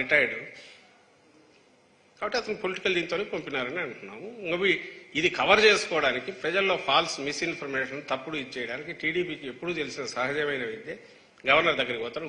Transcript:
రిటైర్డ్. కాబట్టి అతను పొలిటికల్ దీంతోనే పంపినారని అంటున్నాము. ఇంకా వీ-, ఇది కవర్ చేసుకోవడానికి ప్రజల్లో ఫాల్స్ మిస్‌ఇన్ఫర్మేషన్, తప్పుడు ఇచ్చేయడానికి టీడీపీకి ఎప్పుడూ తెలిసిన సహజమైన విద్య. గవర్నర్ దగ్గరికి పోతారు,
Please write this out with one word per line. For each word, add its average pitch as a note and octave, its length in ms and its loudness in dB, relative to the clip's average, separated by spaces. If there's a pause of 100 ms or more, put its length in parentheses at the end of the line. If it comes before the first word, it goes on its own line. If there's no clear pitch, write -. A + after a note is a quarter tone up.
రిటైర్డ్. C3 360 4 (1800)
కాబట్టి G#3+ 220 -2
అతను G#3+ 220 -4
పొలిటికల్ F#3 360 0
దీంతోనే E3+ 340 0
పంపినారని C#3+ 540 -2
అంటున్నాము. G#2+ 400 -12 (180)
ఇంకా E3+ 180 0
వీ-, F#3 160 4 (400)
ఇది E3+ 100 4 (120)
కవర్ G3 280 8
చేసుకోవడానికి D3 600 2 (120)
ప్రజల్లో F#3 320 2 (120)
ఫాల్స్ D#3 300 4 (100)
మిస్‌ఇన్ఫర్మేషన్, C#3+ 760 -4 (120)
తప్పుడు D#3 320 -4
ఇచ్చేయడానికి B2+ 560 -8
టీడీపీకి D#3+ 520 -2
ఎప్పుడూ E3 180 -6 (100)
తెలిసిన C3+ 240 -6 (120)
సహజమైన C#3 560 0
విద్య. A#2 220 -10 (540)
గవర్నర్ D#3 320 6
దగ్గరికి A#2+ 240 -2
పోతారు, D3+ 240 -6